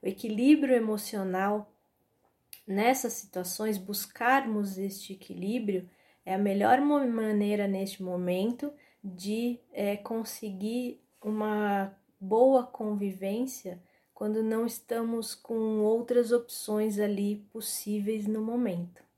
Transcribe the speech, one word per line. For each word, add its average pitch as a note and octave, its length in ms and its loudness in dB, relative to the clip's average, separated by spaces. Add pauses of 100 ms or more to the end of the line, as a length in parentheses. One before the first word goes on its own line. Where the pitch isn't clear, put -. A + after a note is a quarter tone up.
O G#3 60 -4
equilíbrio B3+ 640 4
emocional, G#3 960 0 (960)
nessas A3+ 460 2
situações, G3+ 640 -4
buscarmos G#3 1000 0
este G3 340 -8
equilíbrio F#3+ 800 -4 (360)
é F#3+ 80 -2
a F#3+ 40 0
melhor G3+ 420 4
mo-, C#4+ 260 4
maneira G#3 640 0
neste G3 340 -4
momento F#3 720 -2 (320)
de, G#3 560 -4 (140)
é, G3+ 240 -2
conseguir A3 1040 -6 (200)
uma G#3 720 0 (280)
boa A#3+ 440 6
convivência G3 1160 -4 (360)
quando G#3+ 240 -2
não A3 240 0
estamos A#3 680 -4
com A3 460 -2
outras A#3 500 4
opções G#3+ 680 0
ali G#3 560 0
possíveis G#3 720 -4
no G#3+ 160 0
momento. A3 600 -2 (140)